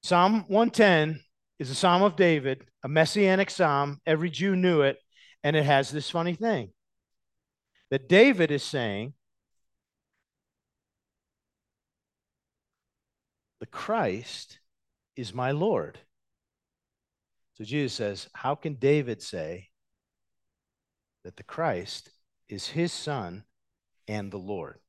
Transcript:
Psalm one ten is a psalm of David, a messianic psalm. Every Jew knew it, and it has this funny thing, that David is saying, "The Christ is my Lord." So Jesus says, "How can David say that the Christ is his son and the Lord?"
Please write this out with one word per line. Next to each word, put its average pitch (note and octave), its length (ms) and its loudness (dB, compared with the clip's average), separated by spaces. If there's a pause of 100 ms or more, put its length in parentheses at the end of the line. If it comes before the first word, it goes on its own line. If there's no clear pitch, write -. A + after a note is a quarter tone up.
Psalm F#3 460 4
one A3 200 4
ten D#3+ 520 4 (380)
is C3 100 -8
a C3+ 60 -6
psalm F3+ 280 4
of F#3 140 2
David, D3 480 2 (180)
a C3 60 -8
messianic F#3 600 2
psalm. C#3+ 560 0
Every E3 240 0
Jew F3+ 260 -2
knew F3+ 260 2
it, C#3 160 2 (460)
and D3 120 0
it D3+ 80 2
has C#3 260 2
this C#3+ 200 -8
funny E3+ 260 -4
thing, F3+ 380 -4 (1160)
that C3+ 200 -4
David F#3+ 420 6
is C#3+ 120 -2
saying, A#2 500 -4 (4000)
"The C3+ 40 -12
Christ - 920 -6 (560)
is A2+ 180 -10
my B2+ 180 -4
Lord." D3 460 -2 (1600)
So - 100 -16
Jesus C3 300 -4
says, G#2 400 -6
"How C3+ 220 -4
can D3+ 180 -10
David C3 480 0
say F2 480 -10 (1500)
that - 140 -20
the A2 60 -20
Christ A2+ 680 -6 (400)
is G2+ 180 -12
his E3 240 -4
son G#2+ 540 -10 (640)
and G#2 240 -8
the G#2 40 -10
Lord?" F#2 500 -10